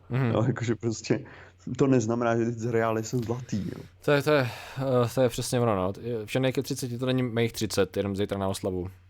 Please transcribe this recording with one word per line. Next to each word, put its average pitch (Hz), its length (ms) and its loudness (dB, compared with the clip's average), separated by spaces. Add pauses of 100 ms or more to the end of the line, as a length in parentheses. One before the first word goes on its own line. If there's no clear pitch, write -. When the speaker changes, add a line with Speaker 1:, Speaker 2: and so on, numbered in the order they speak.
(100)
Speaker 1:
Mhm. 123 200 0
Speaker 2:
jo? 107 160 2
Jakože 120 280 0
prostě 113 500 -2 (520)
to 143 100 4
neznamená, 117 520 2
že 117 60 2
ty 117 120 -2
cereály 113 480 0
jsou 123 180 -2
zlatý, 117 440 -4 (100)
jo? - 60 -12 (220)
Speaker 1:
To 151 80 2
je, 143 100 4
to 151 80 0
je, 135 180 4 (300)
eh, 127 360 2
to 135 60 2
je 123 80 6
přesně 120 320 -2
ono, 113 160 4
no. 92 160 0 (320)
Všem 131 280 0
ke 135 100 0
třiceti, 127 360 -6
to 127 80 -4
není 131 160 2
mých 117 300 0
třicet, - 440 0
jenom 98 200 0
zítra 98 220 0
na 95 100 0
oslavu. 92 420 -4 (200)